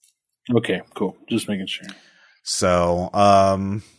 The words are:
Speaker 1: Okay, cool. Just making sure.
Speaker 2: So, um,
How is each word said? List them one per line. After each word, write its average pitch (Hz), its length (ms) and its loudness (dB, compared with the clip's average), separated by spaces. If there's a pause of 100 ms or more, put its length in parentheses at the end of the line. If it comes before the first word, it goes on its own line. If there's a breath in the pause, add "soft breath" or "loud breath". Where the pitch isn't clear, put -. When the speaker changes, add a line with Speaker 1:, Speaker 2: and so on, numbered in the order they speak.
(540)
Speaker 1:
Okay, 101 260 -2 (140)
cool. 95 200 -6 (140)
Just 113 180 -4
making 95 200 -6
sure. - 220 -14 (540 soft breath)
Speaker 2:
So, 87 720 0
um, 98 720 4 (160 soft breath)